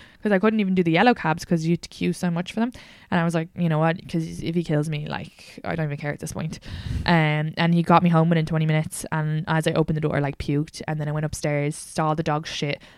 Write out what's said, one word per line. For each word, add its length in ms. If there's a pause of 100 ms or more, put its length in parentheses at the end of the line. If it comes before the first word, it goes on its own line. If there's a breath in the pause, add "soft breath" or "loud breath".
(220 loud breath)
'Cause 100
I 60
couldn't 220
even 140
do 80
the 80
yellow 240
cabs 320
'cause 180
you 80
had 100
to 60
queue 240
so 180
much 220
for 80
them. 100 (400 loud breath)
And 80
I 60
was 100
like, 220
"You 140
know 80
what? 180 (100)
'Cause 360
if 120
he 80
kills 280
me, 160
like, 580
I 100
don't 120
even 100
care 160
at 80
this 140
point." 240 (480 loud breath)
Um, 500
and 160
he 100
got 200
me 80
home 180
within 160
twenty 220
minutes. 460
And 360
as 180
I 60
opened 240
the 60
door, 140
I, 40
like, 160
puked. 500
And 140
then 80
I 40
went 120
upstairs, 500
saw 380
the 100
dog 240
shit, 360 (160 soft breath)